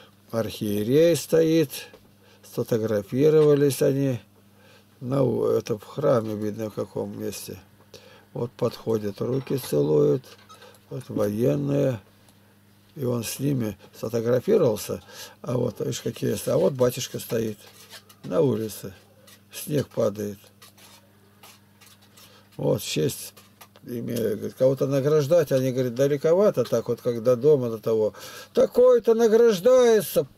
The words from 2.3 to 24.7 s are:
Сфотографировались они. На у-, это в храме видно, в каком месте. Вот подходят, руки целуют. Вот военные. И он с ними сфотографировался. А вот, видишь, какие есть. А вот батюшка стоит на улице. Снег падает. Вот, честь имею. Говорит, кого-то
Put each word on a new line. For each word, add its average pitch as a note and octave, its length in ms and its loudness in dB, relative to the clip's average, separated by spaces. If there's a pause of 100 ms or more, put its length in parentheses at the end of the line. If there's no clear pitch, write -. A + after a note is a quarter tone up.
Сфотографировались C3+ 1400 2
они. C#3 380 0 (800)
На C3+ 240 -2
у-, A2+ 220 0
это A2+ 320 -2
в - 60 -20
храме A#2 520 -2
видно, G#2+ 340 -6
в - 40 -14
каком G#2+ 460 -8
месте. G2+ 380 -10 (760)
Вот - 180 -8
подходят, A2 680 -4
руки C3+ 360 -4
целуют. D3 680 0 (680)
Вот C3+ 180 -14
военные. C3 920 -2 (960)
И C#3+ 100 -8
он A#2+ 200 -4
с - 160 -10
ними B2+ 360 -4 (200)
сфотографировался. A#2 1080 0 (400)
А B2+ 140 -6
вот, B2 240 -4
видишь, B2+ 200 -6
какие B2 300 -6
есть. G#2 160 -6
А B2+ 100 0
вот E3 180 0
батюшка B2 440 -2
стоит A2+ 400 -6 (640)
на F3+ 200 -2
улице. G#2+ 520 -4 (580)
Снег - 360 -4
падает. G#2 500 -4 (2250)
Вот, C#3+ 240 -2
честь - 540 -6 (500)
имею. A#2+ 520 -4
Говорит, G#2+ 180 -10
кого-то C3+ 320 2